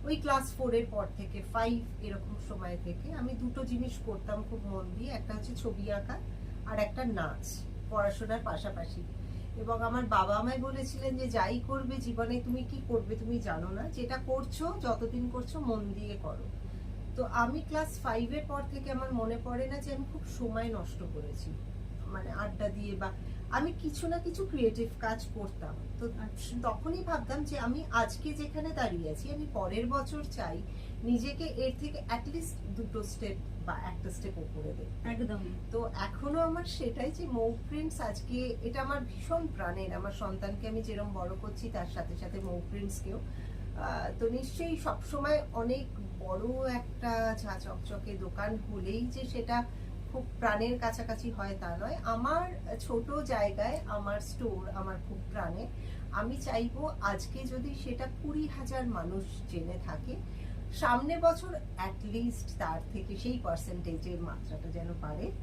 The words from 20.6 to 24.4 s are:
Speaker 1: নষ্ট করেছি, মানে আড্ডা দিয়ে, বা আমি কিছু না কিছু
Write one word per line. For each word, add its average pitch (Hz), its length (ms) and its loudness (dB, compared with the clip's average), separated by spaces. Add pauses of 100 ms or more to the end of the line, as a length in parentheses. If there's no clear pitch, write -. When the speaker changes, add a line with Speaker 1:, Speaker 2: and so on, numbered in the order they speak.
Speaker 1:
নষ্ট 196 340 -2 (100)
করেছি, 147 380 -2 (560)
মানে 196 240 -2
আড্ডা 202 380 0
দিয়ে, 202 260 -2
বা 185 160 0 (400)
আমি 302 300 4
কিছু 320 260 0
না 330 100 2
কিছু 339 280 0